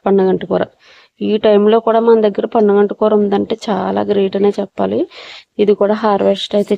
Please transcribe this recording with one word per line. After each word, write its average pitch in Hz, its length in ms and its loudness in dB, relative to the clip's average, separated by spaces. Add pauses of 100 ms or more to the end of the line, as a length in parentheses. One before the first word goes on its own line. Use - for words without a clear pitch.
పండుగంటి 190 460 0
కూర. 180 140 0 (640)
ఈ - 20 -2 (140)
టైంలో 214 320 4 (100)
కూడా 226 200 2
మన 233 100 6 (100)
దగ్గర 208 280 -2
పండుగంటి 208 460 2
కూర 214 200 2
ఉందంటే 202 340 -2 (120)
చాలా 190 340 -4 (100)
గ్రేట్ 196 280 -2
అనే 202 200 2
చెప్పాలి. 202 420 -4 (600)
ఇది 202 180 2
కూడా 208 220 2
హార్వెస్ట్ 196 560 0
అయితే 208 200 -2